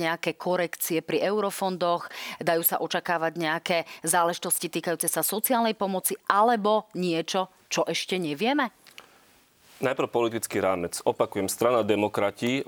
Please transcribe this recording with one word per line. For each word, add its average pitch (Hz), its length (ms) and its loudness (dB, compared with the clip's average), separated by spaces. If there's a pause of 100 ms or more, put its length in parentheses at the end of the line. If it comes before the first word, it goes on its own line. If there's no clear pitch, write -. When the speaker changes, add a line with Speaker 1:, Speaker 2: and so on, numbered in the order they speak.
Speaker 1:
nejaké 165 320 -2
korekcie 175 720 -2
pri - 160 0
eurofondoch, 185 880 0 (320)
dajú 165 240 2
sa - 160 2
očakávať 165 560 0
nejaké 165 400 0 (240)
záležitosti 170 720 0
týkajúce 170 320 -2
sa 165 160 -2
sociálnej 220 560 0
pomoci, 196 480 -2
alebo 214 720 4
niečo, 180 560 -2 (160)
čo - 160 0
ešte 170 320 -4
nevieme? 202 560 -2 (1080)
Speaker 2:
Najprv 131 240 0
politický 113 560 0
rámec. 92 400 0
Opakujem, 104 480 0
strana 117 320 2
Demokrati 104 840 0